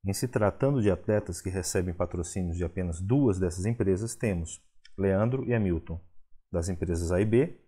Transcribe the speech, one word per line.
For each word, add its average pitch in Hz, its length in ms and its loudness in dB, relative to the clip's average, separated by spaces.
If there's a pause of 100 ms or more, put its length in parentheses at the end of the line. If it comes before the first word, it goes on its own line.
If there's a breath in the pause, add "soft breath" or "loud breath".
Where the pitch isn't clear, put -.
Em 98 80 -2
se 127 160 -2
tratando 127 520 2
de 101 80 4
atletas 104 520 0
que 98 80 -4
recebem 90 440 -2
patrocínios 87 600 -4
de 87 80 -2
apenas 87 380 -4
duas 113 360 4
dessas 90 280 -2
empresas, 110 500 0
temos 90 480 -4 (340)
Leandro 104 460 2
e 120 100 0
Hamilton, 87 480 0 (480)
das 87 200 -2
empresas 87 420 -2
A 90 80 4
e 107 60 4
B 127 420 2